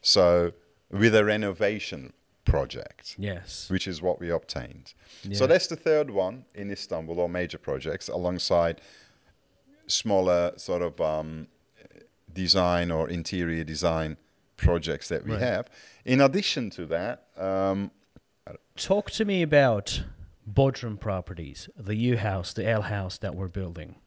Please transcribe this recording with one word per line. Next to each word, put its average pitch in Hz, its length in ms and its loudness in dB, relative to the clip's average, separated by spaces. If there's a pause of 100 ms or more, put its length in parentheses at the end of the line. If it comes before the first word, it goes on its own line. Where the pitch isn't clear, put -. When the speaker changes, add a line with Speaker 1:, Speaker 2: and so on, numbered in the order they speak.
Speaker 1:
So 87 500 6 (380)
with 107 260 6
a 107 80 8
renovation 104 880 -2 (320)
project, - 720 -2
Speaker 2:
Yes. 95 520 -10
Speaker 1:
which 92 180 0
is 82 140 -8
what 90 180 0
we 85 100 -6
obtained. - 640 -6 (380)
So 101 120 0
Speaker 2:
Yeah. 131 40 2
Speaker 1:
that's 165 200 4
the 170 80 -6
third 151 340 2
one 98 440 -2
in 101 160 -10
Istanbul, 85 500 -6
or 87 100 2
major 87 300 -4
projects, 73 500 -6
alongside 87 720 0 (1040)
smaller 92 680 2
sort 87 240 -4
of, 85 180 -4
um, 78 480 -4 (840)
design 87 580 2
or 80 180 0
interior 85 540 -2
design 80 540 -2 (400)
projects 82 520 0
that - 140 -4
we - 100 -6
Speaker 2:
Right. 107 80 -2
Speaker 1:
have. 120 280 -2 (340)
In 127 180 2
addition 139 500 2
to 87 160 -10
that, 87 400 -4 (100)
um, 95 540 0 (840)
Speaker 2:
Talk - 360 -2
to 220 140 -2
me 190 180 0
about 139 600 2 (480)
Bodrum 123 480 2
properties, 87 760 -6
the 104 180 -4
U 120 220 2
house, 98 360 -2
the 101 140 -4
L 110 160 2
house 95 360 -4
that 98 160 -6
we're 95 140 -4
building. 85 460 -8 (120)